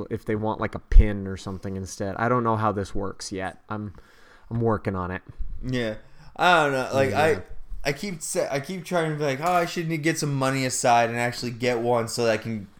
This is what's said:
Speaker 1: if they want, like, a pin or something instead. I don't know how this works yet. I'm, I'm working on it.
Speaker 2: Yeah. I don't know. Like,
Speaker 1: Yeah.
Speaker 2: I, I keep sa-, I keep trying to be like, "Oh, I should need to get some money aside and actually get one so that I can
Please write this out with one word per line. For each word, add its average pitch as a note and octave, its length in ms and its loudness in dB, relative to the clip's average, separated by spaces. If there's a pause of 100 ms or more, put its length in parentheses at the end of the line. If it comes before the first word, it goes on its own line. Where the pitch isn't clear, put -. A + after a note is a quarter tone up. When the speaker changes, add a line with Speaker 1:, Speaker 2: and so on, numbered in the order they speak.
Speaker 1:
if - 160 -6
they G#2+ 120 0
want, G#2+ 240 -2
like, - 160 -4
a - 20 -6
pin G2+ 480 8
or F#2+ 100 -8
something F#2+ 380 -8
instead. F#2+ 420 -6
I A#2 120 0
don't B2 160 2
know A2+ 120 2
how A2 140 0
this G2 240 -4
works - 380 -6
yet. F#2 360 -8
I'm, G#2 240 -8 (600)
I'm A#2 80 -2
working G#2+ 340 0
on F2+ 160 -4
it. F#2 120 -8 (440)
Speaker 2:
Yeah. B2 280 -2 (420)
I E3+ 260 6
don't C#3+ 120 2
know. B2+ 200 -2
Like, C3+ 160 2
Speaker 1:
Yeah. - 60 -2
Speaker 2:
I, D3 260 2 (440)
I D3 60 0
keep F#3 300 -8
sa-, - 280 -4
I C#3 100 -2
keep F3+ 260 -8
trying E3 240 0
to D3+ 80 -4
be D3+ 60 -2
like, C3+ 180 -2
"Oh, F3 100 0
I F3 140 2
should E3 240 -4
need E3 80 -2
to D3 40 -8
get D#3+ 160 0
some D3 160 -2
money C3+ 300 0
aside A#2+ 460 4
and A#2 80 -4
actually A#2+ 320 -2
get A#2 300 0
one A#2 280 2
so A#2+ 160 -2
that A#2 80 4
I A2 60 2
can G#2+ 280 -6 (140)